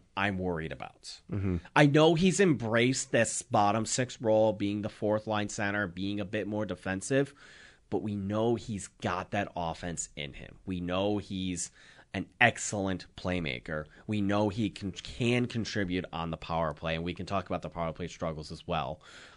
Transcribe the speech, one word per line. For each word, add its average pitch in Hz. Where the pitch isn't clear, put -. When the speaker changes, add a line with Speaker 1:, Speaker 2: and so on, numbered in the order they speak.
Speaker 1:
I'm 98
worried 85
about. -
Speaker 2:
Mm-hmm. 95
Speaker 1:
I 147
know 156
he's 180
embraced 120
this 117
bottom 107
six -
role, 110
being 101
the 104
fourth 107
line 104
center, 104
being 98
a 101
bit 101
more 107
defensive, 95
but 98
we 104
know 107
he's 104
got 92
that 101
offense 85
in 71
him. -
We 92
know 95
he's 92
an 95
excellent 98
playmaker. 78
We 107
know 104
he 101
can, 98
can 120
contribute 98
on 82
the 80
power 82
play, 80
and 82
we 87
can 85
talk 98
about 87
the 82
power 82
play 87
struggles 80
as 82
well. 78